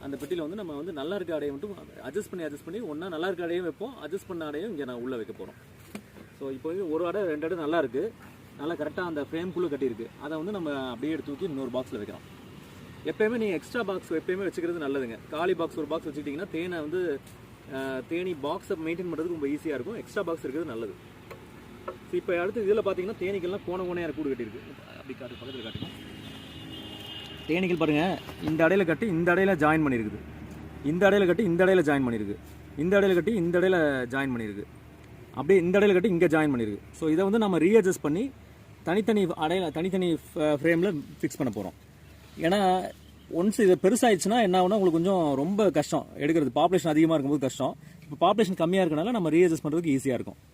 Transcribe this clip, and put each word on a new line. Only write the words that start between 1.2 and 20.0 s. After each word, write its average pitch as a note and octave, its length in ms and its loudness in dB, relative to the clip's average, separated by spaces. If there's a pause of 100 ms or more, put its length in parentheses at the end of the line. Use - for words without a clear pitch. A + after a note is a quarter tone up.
ஆடையை D3 180 -4
மட்டும் G#2+ 200 -10 (340)
அட்ஜஸ்ட் F3 220 -6
பண்ணி, F3 160 -8
அட்ஜஸ்ட் C#3+ 220 -10
பண்ணி F#3+ 120 -8 (120)
ஒண்ணா D#3+ 220 -8
நல்லா E3 160 -2
இருக்க F3 160 -4
ஆடையும் F3 220 -2
வைப்போம், A3 240 -8 (120)
அட்ஜஸ்ட் E3 260 -8
பண்ண E3 200 -6
ஆடையும் E3+ 240 -6
இங்க C#3+ 160 -6
நான் B2 140 -8
உள்ள C3 160 -4
வைக்க G#2 200 -10
போறோம். - 180 -14 (800)
So, C#3 60 -12 (120)
இப்போ C3 160 -10
வந்து F#3+ 220 -4
ஒரு E3+ 140 0
ஆடை, G3 140 -2 (100)
ரெண்டு D3+ 160 -4
ஆடை F3 160 -2
நல்லா D#3+ 200 2
இருக்கு, C3 200 -2 (560)
நல்லா E3 200 -4
கரெக்டா D3+ 300 -4
அந்த D3 200 -4
ஃப்ரேம்குள்ள F3 440 -4
கட்டியிருக்கு. A#2 320 -2 (180)
அதை D3+ 160 -6
வந்து G3 180 -6
நம்ம D#3+ 120 -4 (220)
அப்படியே C#3+ 240 -4
எடுத்து C#3 160 -8
தூக்கி C#3 180 -6
இன்னொரு C3+ 260 -6
பாக்ஸ்ல B2+ 260 -6
வைக்கிறோம். - 220 -12 (880)
எப்பயுமே A3 300 0
நீங்க G3 180 -2
எக்ஸ்ட்ரா A#3+ 300 -6
பாக்ஸ் F#3 300 -6
எப்பயுமே F#3+ 280 -4
வச்சுக்கிறது E3+ 380 -4
நல்லதுங்க. C3+ 320 -4 (160)
காலி F3 260 0
பாக்ஸ் E3 220 -4
ஒரு C#3+ 100 -6
பாக்ஸ் E3 160 -4
வச்சுக்கிட்டீங்கன்னா D3 480 -8
தேனை F3 200 -4 (100)
வந்து, F3 140 -4 (760)
அஹ், C3+ 240 -6 (120)
தேனி F3+ 200 -4 (140)
பாக்ஸை F#3 280 -4 (120)
மெயின்டெயின் E3+ 240 -4
பண்றதுக்கு E3 280 -4
ரொம்ப C#3+ 160 -2
ஈஸியா D3 240 -4
இருக்கும். F3 240 -8